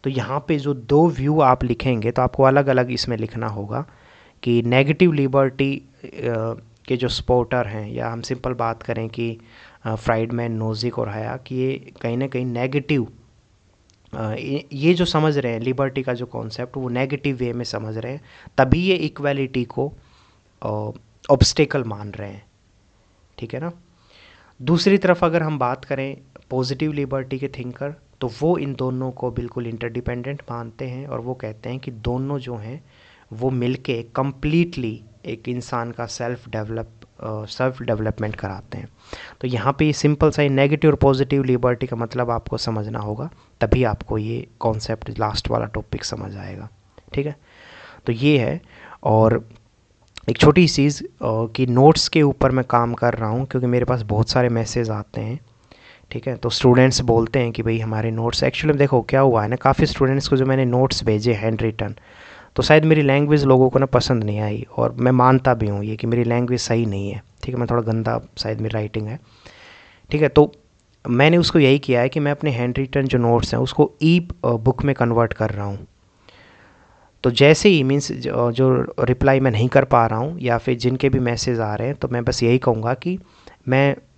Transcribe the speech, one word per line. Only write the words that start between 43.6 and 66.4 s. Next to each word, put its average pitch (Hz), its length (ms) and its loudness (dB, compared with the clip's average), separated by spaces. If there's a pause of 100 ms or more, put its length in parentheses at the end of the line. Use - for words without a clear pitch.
तभी 123 240 2
आपको 110 340 -2
ये 117 300 -6 (120)
कॉन्सेप्ट 110 580 -4
लास्ट 107 320 -4
वाला 113 140 0
टॉपिक - 400 -8
समझ 101 320 -8
आएगा, 95 320 -14 (440)
ठीक 139 140 -4
है। 147 100 -8 (720)
तो 117 60 0
ये 139 260 4
है। 139 220 0 (420)
और 110 460 4 (840)
एक - 80 -2
छोटी 156 300 8
चीज़, 143 360 0
अ, - 40 -12 (140)
कि 113 440 -2
नोट्स 131 420 6
के 160 140 4
ऊपर 139 280 4
मैं 127 140 0
काम 120 300 2
कर 120 200 0
रहा 113 140 -4
हूँ, 123 180 -2
क्योंकि 127 200 -2
मेरे 123 180 2
पास 123 180 0
बहुत 107 260 0
सारे 123 200 2
मैसेज 113 420 -2
आते 107 300 -8
हैं, 113 200 -8 (680)
ठीक 127 180 -8
है। 123 80 -4
तो 117 140 -4
स्टूडेंट्स 127 500 6
बोलते 117 380 2
हैं 120 140 0
कि 113 100 -6
भाई 113 160 0
हमारे 110 320 -2
नोट्स, 113 340 -2
actually 147 320 0
देखो 135 260 4
क्या 135 180 2
हुआ 120 220 4
है 107 60 -2
ना, 123 80 -2
काफ़ी 135 300 4
स्टूडेंट्स 139 420 0
को 139 80 4
जो 131 100 2
मैंने 135 180 2
नोट्स 123 400 2
भेजे 110 280 2
हैंड 110 300 -2
रिटन, 107 320 -4 (600)
तो 135 60 0
शायद 156 220 6
मेरी 156 180 6
लैंग्वेज 143 420 4
लोगों 131 260 6
को 131 80 2
ना 135 80 2
पसंद 120 380 2
नहीं 104 140 -2
आई, 107 280 -4 (100)
और 117 160 0
मैं 123 200 2
मानता 127 420 6
भी 110 140 -2
हूँ 101 160 -2
ये 110 120 -6
कि 110 100 -6
मेरी 120 180 2
लैंग्वेज 120 360 0